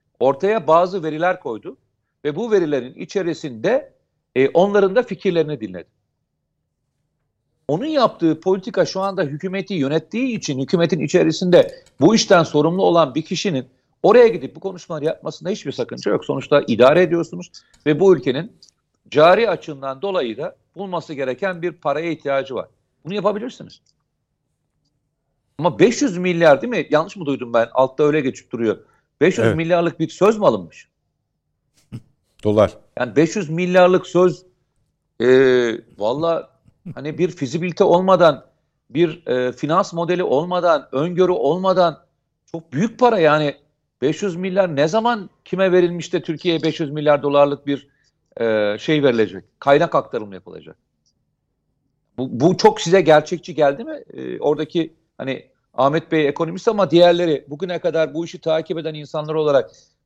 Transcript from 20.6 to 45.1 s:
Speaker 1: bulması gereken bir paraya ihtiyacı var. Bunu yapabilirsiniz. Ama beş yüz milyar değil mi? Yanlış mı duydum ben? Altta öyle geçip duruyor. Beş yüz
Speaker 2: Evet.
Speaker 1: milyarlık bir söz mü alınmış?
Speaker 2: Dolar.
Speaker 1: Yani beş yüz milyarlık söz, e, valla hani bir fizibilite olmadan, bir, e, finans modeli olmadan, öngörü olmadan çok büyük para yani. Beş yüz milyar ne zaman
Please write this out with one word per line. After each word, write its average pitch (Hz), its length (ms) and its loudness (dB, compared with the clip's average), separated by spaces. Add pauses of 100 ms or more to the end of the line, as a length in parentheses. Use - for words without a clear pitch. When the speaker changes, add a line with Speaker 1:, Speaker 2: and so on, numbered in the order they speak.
Speaker 1:
bulması 175 380 -10
gereken 139 480 -6
bir 175 100 -6
paraya 160 380 -4
ihtiyacı 135 440 -6
var. 92 140 -8 (360)
Bunu 175 100 -12
yapabilirsiniz. 202 680 -6 (1800)
Ama 170 200 -2
beş 233 240 2
yüz 196 160 -2
milyar 170 440 4
değil 240 80 -6
mi? 196 200 -4
Yanlış 156 260 0
mı 175 100 -10
duydum 123 260 -6
ben? 117 200 2
Altta 131 320 0
öyle 147 160 0
geçip 127 320 -8
duruyor. 113 260 -2 (420)
Beş 180 180 2
yüz 226 80 2
Speaker 2:
Evet. 117 100 2
Speaker 1:
milyarlık 170 440 -2
bir 165 80 -2
söz 214 300 0
mü 208 60 -4
alınmış? 101 440 -2 (1600)
Speaker 2:
Dolar. 104 320 2 (220)
Speaker 1:
Yani 120 180 -4
beş 160 200 2
yüz 165 140 -6
milyarlık 180 560 2
söz, 180 360 0 (800)
e, 117 60 0 (720)
valla 147 520 -4 (440)
hani 143 240 -10
bir 170 120 0
fizibilite 160 540 -2
olmadan, 175 600 4 (460)
bir, 151 360 -2
e, 127 260 -2
finans 170 400 -2
modeli 175 300 -4
olmadan, 170 680 0
öngörü 175 400 0
olmadan 175 720 0 (480)
çok 165 200 -14
büyük 208 260 -4
para 233 200 2
yani. 151 360 2 (480)
Beş 151 200 -2
yüz 185 140 -4
milyar 185 400 -2
ne 147 120 0
zaman 220 420 -4 (140)